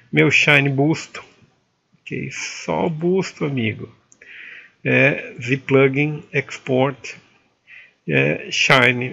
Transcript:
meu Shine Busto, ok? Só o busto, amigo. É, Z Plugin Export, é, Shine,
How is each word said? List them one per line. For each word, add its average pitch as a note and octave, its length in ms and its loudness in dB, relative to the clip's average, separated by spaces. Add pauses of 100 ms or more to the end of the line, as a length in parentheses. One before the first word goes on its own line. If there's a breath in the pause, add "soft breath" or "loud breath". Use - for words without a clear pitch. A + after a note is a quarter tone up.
(120)
meu D3+ 180 4
Shine C#3+ 380 4
Busto, C#3 560 -2 (760)
ok? C#3 300 -10
Só - 560 -6
o F3 40 -2
busto, F3 540 -2
amigo. A2+ 480 -4 (960 loud breath)
É, C3+ 540 2
Z B2 140 -2
Plugin C#3 680 0 (100)
Export, C3+ 840 -4 (920 loud breath)
é, C#2+ 440 -2
Shine, B2 600 2